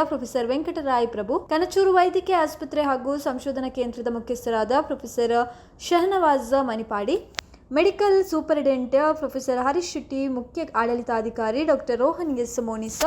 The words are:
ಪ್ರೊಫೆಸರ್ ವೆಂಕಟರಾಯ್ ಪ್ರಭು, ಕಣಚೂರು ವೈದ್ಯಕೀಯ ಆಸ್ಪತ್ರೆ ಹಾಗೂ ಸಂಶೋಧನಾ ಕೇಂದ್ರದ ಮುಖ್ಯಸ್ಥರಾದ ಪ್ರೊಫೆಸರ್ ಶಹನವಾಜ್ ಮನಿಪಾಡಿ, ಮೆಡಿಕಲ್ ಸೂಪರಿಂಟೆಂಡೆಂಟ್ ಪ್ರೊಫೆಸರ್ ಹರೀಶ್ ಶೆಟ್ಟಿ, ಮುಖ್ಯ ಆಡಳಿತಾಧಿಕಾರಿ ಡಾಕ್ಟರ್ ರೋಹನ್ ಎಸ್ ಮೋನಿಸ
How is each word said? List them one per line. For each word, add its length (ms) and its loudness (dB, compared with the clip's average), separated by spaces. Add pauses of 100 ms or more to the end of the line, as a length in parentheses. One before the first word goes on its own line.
ಪ್ರೊಫೆಸರ್ 440 -2
ವೆಂಕಟರಾಯ್ 600 0
ಪ್ರಭು, 320 -4
ಕಣಚೂರು 540 2
ವೈದ್ಯಕೀಯ 420 4
ಆಸ್ಪತ್ರೆ 460 0
ಹಾಗೂ 360 0
ಸಂಶೋಧನಾ 520 -4
ಕೇಂದ್ರದ 420 -4
ಮುಖ್ಯಸ್ಥರಾದ 600 -2 (100)
ಪ್ರೊಫೆಸರ್ 640 0 (340)
ಶಹನವಾಜ್ 840 2
ಮನಿಪಾಡಿ, 580 -2 (460)
ಮೆಡಿಕಲ್ 540 4
ಸೂಪರಿಂಟೆಂಡೆಂಟ್ 920 2
ಪ್ರೊಫೆಸರ್ 420 -4
ಹರೀಶ್ 320 0
ಶೆಟ್ಟಿ, 360 -4
ಮುಖ್ಯ 360 -6 (120)
ಆಡಳಿತಾಧಿಕಾರಿ 920 0
ಡಾಕ್ಟರ್ 340 0
ರೋಹನ್ 400 0
ಎಸ್ 200 -4
ಮೋನಿಸ 480 -4